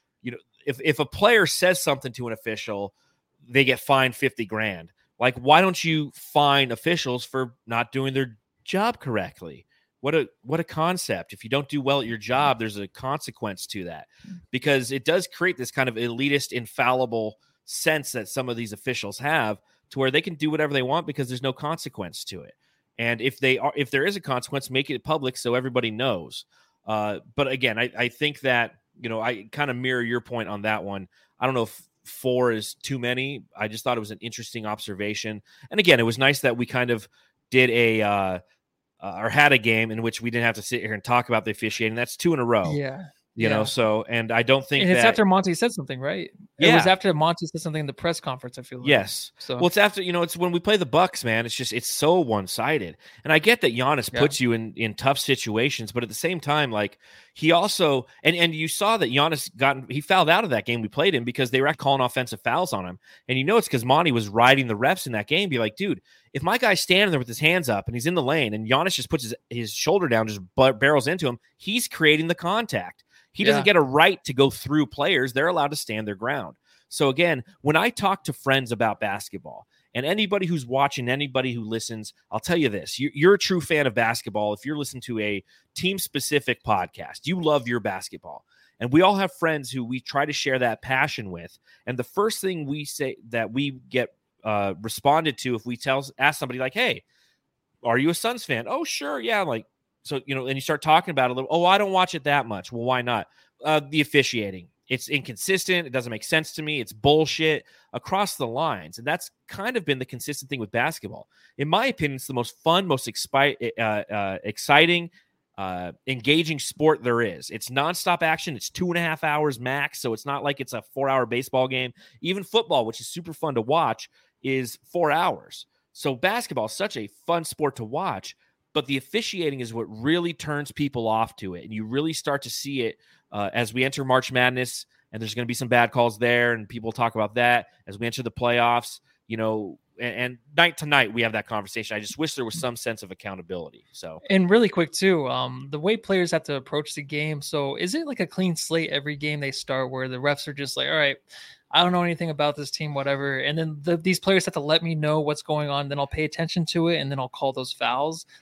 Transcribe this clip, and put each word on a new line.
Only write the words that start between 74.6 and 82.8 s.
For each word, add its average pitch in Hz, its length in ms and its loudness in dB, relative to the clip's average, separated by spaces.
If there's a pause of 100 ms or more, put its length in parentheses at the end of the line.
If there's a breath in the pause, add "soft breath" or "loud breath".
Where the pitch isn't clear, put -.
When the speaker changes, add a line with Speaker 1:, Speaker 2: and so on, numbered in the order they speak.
Speaker 1:
players. 143 480 0
They're 139 140 2
allowed 156 240 2
to 147 40 -6
stand 110 320 -6
their 104 60 -4
ground. 107 420 -4 (320 soft breath)
So 143 220 2
again, 143 340 2 (180 soft breath)
when 151 140 2
I 190 140 4
talk 196 360 -2
to - 60 -6
friends 135 400 0
about 110 280 0
basketball, 98 640 -8 (300)
and 127 100 -4
anybody 196 400 0
who's 160 220 -2
watching, 135 420 0
anybody 131 420 0
who 117 120 -6
listens, 110 500 -8 (160)
I'll 110 100 -4
tell 170 180 0
you 147 120 2
this, 104 300 -8